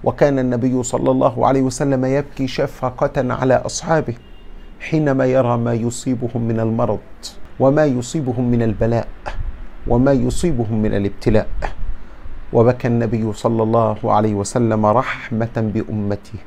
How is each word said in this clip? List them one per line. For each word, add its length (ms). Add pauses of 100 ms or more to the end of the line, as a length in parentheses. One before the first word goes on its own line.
وكان 340
النبي 440
صلى 280
الله 360
عليه 160
وسلم 420
يبكي 420
شفقة 880
على 200
أصحابه 600 (680)
حينما 460
يرى 320
ما 160
يصيبهم 680
من 180
المرض 380 (640)
وما 240
يصيبهم 640
من 120
البلاء 460 (800)
وما 260
يصيبهم 680
من 120
الابتلاء. 520 (1040)
وبكى 360
النبي 440
صلى 300
الله 420
عليه 300
وسلم 520
رحمة 880
بأمته 720